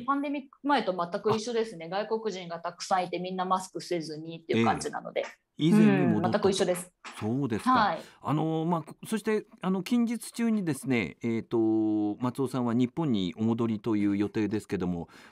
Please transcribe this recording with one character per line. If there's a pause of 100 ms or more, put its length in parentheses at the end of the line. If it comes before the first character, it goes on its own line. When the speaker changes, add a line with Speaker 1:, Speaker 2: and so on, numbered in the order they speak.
Speaker 1:
パ
ン
デ
ミ
ッ
ク
前
と
全
く
一
緒
で
す
ね。
Speaker 2:
え
え。
あ。
Speaker 1:
外
国
人
が
た
く
さ
ん
い
て、
み
ん
な
マ
ス
ク
せ
ず
に
っ
て
い
う
感
じ
な
の
で。
Speaker 2:
え
え。 (300)
以
前
に
戻
っ
た
と。
Speaker 1:
う
ん、
全
く
一
緒
で
す。 (260)
Speaker 2:
そ
う
で
す
か。
Speaker 1:
は
い。 (220)
Speaker 2:
あ
の、
ま
あ、
こ-、 (100)
そ
し
て、 (160)
あ
の、
近
日
中
に
で
す
ね、
え
ー
と、
松
尾
さ
ん
は
日
本
に
お
戻
り
と
い
う
予
定
で
す
け
ど
も、 (220)